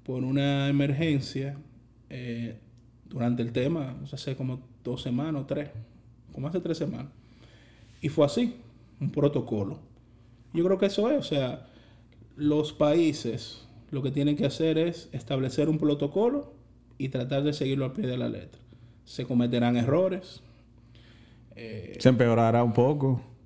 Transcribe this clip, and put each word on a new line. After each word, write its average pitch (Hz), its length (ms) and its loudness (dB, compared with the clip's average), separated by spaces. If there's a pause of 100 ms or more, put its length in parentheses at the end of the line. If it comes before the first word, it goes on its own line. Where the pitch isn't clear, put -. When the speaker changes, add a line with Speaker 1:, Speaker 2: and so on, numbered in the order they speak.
Speaker 1:
por 127 200 -4
una 139 460 2
emergencia, 139 880 0 (520)
eh, 117 480 -8 (500)
durante 120 360 -2
el 117 80 -4
tema, 131 520 -2
o 139 40 -10
sea, 139 100 -10
hace 135 180 -6
como 131 260 -6 (220)
dos 123 200 -4
semanas 139 400 -2
o - 20 -10
tres, 143 240 -4 (640)
como 135 140 -6
hace 175 120 -4
tres 170 200 -2
semanas. - 320 -6 (880)
Y 156 80 -2
fue 147 160 4
así, 233 300 0 (440)
un 139 120 -2
protocolo. 117 680 0 (760)
Yo 170 120 2
creo 190 140 4
que 196 80 4
eso 208 240 0
es, 294 80 4
o - 40 -2
sea, 131 440 -4 (680)
los 151 380 0
países 147 920 0 (260)
lo 139 100 -4
que 135 100 -2
tienen 143 240 2
que 180 100 2
hacer 160 340 0
es 165 320 -2
establecer 135 580 -2
un 156 80 2
protocolo 156 760 0 (440)
y 135 120 -4
tratar 135 340 -2
de 147 100 0
seguirlo 135 320 0
al 135 80 -6
pie 202 140 -4
de 123 100 -2
la 120 120 -2
letra. - 300 -12 (460)
Se - 200 -8
cometerán 120 520 2
errores. 180 640 0 (1120)
Eh, 107 440 -12
Speaker 2:
Se 131 100 6
empeorará 117 540 6
un 117 100 2
poco. 135 480 2 (240)